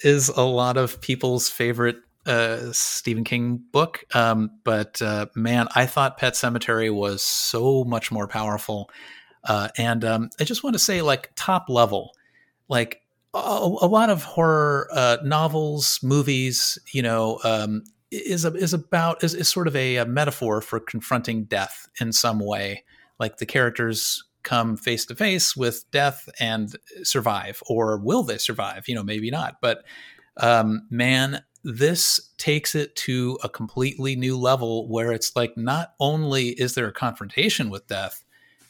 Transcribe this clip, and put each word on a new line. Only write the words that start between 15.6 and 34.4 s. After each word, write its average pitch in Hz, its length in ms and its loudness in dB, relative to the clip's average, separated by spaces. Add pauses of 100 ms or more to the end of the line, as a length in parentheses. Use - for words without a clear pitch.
movies, 131 760 2 (140)
you 135 80 -2
know, 113 440 0
um, 107 380 0 (280)
is 185 340 -4
a, 160 80 0
is 175 220 -2
about, 165 500 -2
is, 165 100 0
is 170 140 -2
sort 175 180 0
of 143 80 0
a, 131 220 0
a 120 80 2
metaphor 120 560 0
for - 180 -4
confronting 113 640 -4
death 98 440 -4 (100)
in 113 140 -2
some 110 280 2
way. 101 440 -4 (340)
Like, 110 200 -4
the 113 80 -6
characters 120 760 0 (200)
come 113 340 0
face 113 300 -4
to 120 80 -12
face 190 420 0
with 120 360 -2
death 139 360 0 (100)
and 113 380 -2 (280)
survive, 104 600 -2
or 110 300 0
will 151 260 0
they 117 140 -4
survive? 101 500 -6
You 120 100 -4
know, 107 60 -6
maybe 107 280 -4
not. 151 320 -6
But, 117 200 0 (540)
um, 110 540 4
man, 131 520 2 (220)
this 143 720 0
takes - 380 -2
it 147 220 -2
to 127 460 -2
a 123 60 -4
completely 131 640 -4
new 127 220 -2
level 120 540 0